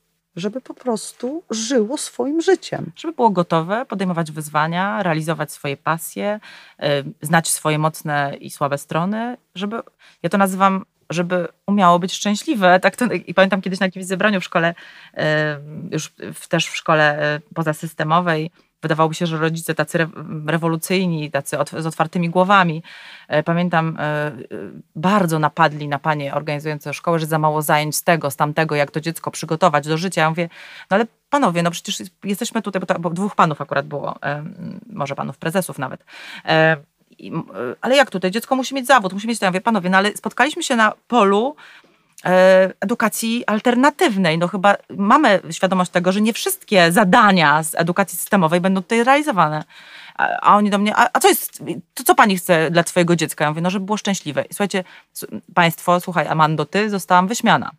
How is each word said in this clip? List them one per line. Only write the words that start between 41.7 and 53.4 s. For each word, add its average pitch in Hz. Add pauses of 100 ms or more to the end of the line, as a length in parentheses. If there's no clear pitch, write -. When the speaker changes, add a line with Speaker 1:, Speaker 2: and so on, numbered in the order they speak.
Speaker 2:
e, 185
edukacji 226
alternatywnej. 233
No 175
chyba 196 (220)
mamy 208 (100)
świadomość 185
tego, 180
że 208
nie 220
wszystkie 175
zadania 180
z -
edukacji 175
systemowej 180
będą 190
tutaj 233
realizowane. 220 (520)
A, - (120)
a 185
oni 208
do 202
mnie, 208
a, 240
a -
co 392
jest, - (320)
to -
co 359
pani 214
chce 160
dla 170
twojego 175
dziecka? 156